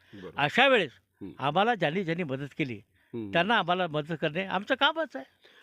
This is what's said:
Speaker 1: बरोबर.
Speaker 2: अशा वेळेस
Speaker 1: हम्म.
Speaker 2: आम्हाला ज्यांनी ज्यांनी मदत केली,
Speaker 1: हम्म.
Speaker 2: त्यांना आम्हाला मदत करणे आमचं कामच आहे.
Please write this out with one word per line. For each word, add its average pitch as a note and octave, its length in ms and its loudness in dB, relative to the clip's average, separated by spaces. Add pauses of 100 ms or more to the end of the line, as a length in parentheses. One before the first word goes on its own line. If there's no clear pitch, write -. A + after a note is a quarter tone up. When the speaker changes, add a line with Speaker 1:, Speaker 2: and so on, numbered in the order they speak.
(180)
Speaker 1:
बरोबर. F2+ 260 -6
Speaker 2:
अशा A3+ 240 6
वेळेस G#3 240 4 (300)
Speaker 1:
हम्म. F#2 180 -10
Speaker 2:
आम्हाला F#3 360 2
ज्यांनी E3+ 280 0
ज्यांनी E3 200 -4
मदत C#3 240 -6 (100)
केली, A#2+ 240 -4 (320)
Speaker 1:
हम्म. G#2+ 200 -6
Speaker 2:
त्यांना F#3+ 240 2
आम्हाला F3+ 300 0
मदत D3+ 340 -4
करणे E3 240 -2
आमचं F#3+ 300 -2
कामच D#4 400 0
आहे. C4+ 100 -12 (380)